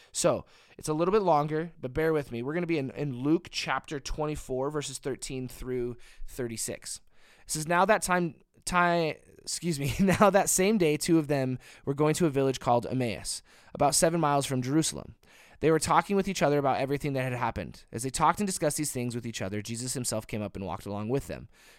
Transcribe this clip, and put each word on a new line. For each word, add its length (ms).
So, 340
it's 120
a 60
little 180
bit 100
longer, 580
but 140
bear 180
with 200
me. 100
We're 120
gonna 120
be 120
in, 120
in 320
Luke 280
chapter 500
twenty-four, 720
verses 280
thirteen 480
through 500
thirty-six. 720
It 60
says, 180
"Now 160
that 180
time, 320
ti-, 500
excuse 380
me, 180
<laughs> 40
now 300
that 180
same 300
day, 180
two 220
of 100
them 300
were 100
going 200
to 120
a 40
village 300
called 260
Emmaus, 560
about 200
seven 260
miles 260
from 160
Jerusalem. 520
They 100
were 80
talking 380
with 120
each 140
other 160
about 220
everything 320
that 100
had 120
happened. 580
As 100
they 80
talked 300
and 60
discussed 300
these 140
things 240
with 100
each 160
other, 220
Jesus 320
himself 320
came 160
up 140
and 100
walked 200
along 220
with 200
them, 200